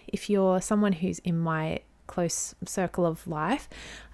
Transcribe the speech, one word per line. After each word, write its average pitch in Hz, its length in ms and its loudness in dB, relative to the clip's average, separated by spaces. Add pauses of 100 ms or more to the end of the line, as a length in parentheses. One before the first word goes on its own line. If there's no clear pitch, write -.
if - 200 -6
you're 190 320 4
someone 208 320 4
who's 175 280 -2
in 170 180 0
my 160 420 0 (260)
close - 480 -2 (120)
circle 180 400 0
of 160 200 -2
life, 165 420 -2 (460)